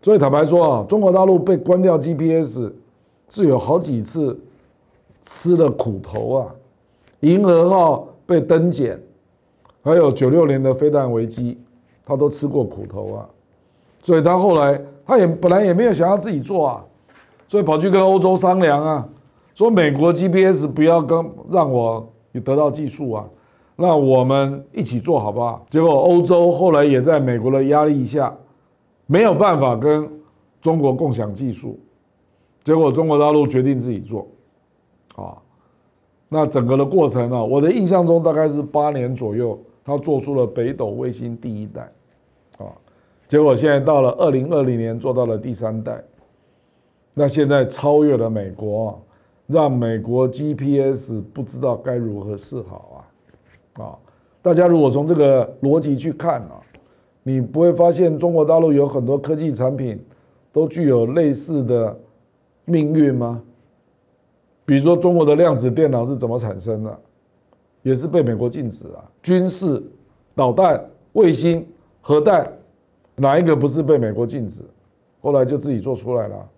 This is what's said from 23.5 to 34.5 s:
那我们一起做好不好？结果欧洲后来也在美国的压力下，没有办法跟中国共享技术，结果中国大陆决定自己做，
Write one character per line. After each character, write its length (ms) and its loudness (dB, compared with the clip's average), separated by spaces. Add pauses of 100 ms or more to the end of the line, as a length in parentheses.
那 180 2
我 300 4
们 480 -2
一 100 -6
起 160 -6
做 220 -2
好 100 -6
不 80 -6
好？ 300 -6
结 120 0
果 100 4
欧 320 4
洲 280 4
后 220 2
来 100 4
也 180 4
在 200 2
美 180 -2
国 120 -2
的 140 2
压 200 2
力 200 0
下， 300 -4 (720)
没 140 2
有 140 4
办 260 2
法 160 2
跟 320 0 (500)
中 200 0
国 160 0
共 180 -2
享 220 -6
技 180 -8
术， 260 -14 (880)
结 100 2
果 160 4
中 160 0
国 120 2
大 140 4
陆 140 4
决 160 0
定 160 0
自 120 -6
己 100 -6
做， 260 -10 (880)